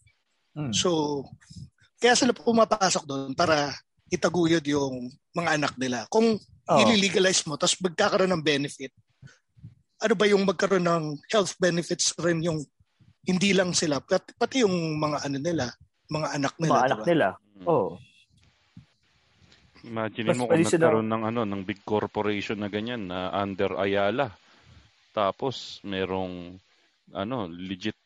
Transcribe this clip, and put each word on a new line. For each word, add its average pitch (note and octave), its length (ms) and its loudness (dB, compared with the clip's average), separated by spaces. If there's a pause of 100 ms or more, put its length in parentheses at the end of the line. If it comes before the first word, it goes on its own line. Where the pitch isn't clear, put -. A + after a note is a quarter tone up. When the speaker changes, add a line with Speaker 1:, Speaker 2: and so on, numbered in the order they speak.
(540)
Speaker 1:
Hmm. D3+ 160 -6
Speaker 2:
So, D3 500 0 (760)
kaya A#3+ 160 6
sila A#3+ 180 2
pumapasok G#3+ 720 2
doon C3+ 300 -6
para D3+ 400 2 (340)
itaguyod E3+ 540 2
yung C3+ 480 -2 (240)
mga E3 240 0
anak C#3+ 180 0
nila. B2 300 -4
Kung A3 320 4
Speaker 1:
Oo. - 400 0
Speaker 2:
ililegalize F#3+ 680 4
mo, D3 140 -8
tapos - 240 0
magkakaroon F#3 480 2
ng D#3+ 160 0
benefit, C#3 480 -2 (1040)
ano G#3+ 160 2
ba G#3 160 2
yung G3 160 4
magkaroon F#3 400 2
ng E3+ 180 0 (220)
health G3+ 320 0
benefits F3 640 0
rin E3 240 0
yung D#3 160 -2 (640)
hindi F#3 240 2
lang F3+ 240 2
sila, D3+ 240 0
pati, - 400 -2
pati B3 240 0
yung E3 400 0
mga D3+ 240 -2
ano C#3 120 -4
nila, D3+ 280 -2 (460)
mga D3+ 240 -2
anak C3+ 240 -2
nila, D#3 140 2
Speaker 1:
Mga B2 100 4
anak C3 140 2
Speaker 2:
diba? G#2+ 100 -4
Speaker 1:
nila. C#3+ 240 4
Speaker 3:
Hmm. - 340 -14
Speaker 1:
Oo. A#2+ 240 2 (1900)
Speaker 3:
Imagine A2+ 480 -6
Speaker 1:
Mas B2 80 0
Speaker 3:
mo B2 80 -2
kung A2+ 80 2
Speaker 1:
pwede E3 140 4
sila F3 100 2
Speaker 3:
nagkaroon A2 320 2
ng, A2+ 160 -2
ano, A#2 160 -2
ng G2+ 220 -4
big G2+ 180 -6
corporation G#2 760 -2
na G#2 120 -6
ganyan, G#2+ 400 -6
na F2+ 240 -6
under G2 400 -2
Ayala. G2+ 560 0 (800)
Tapos, - 720 -4
merong, F#2 760 -6 (520)
ano, G2+ 400 -6
legit F#2 560 -10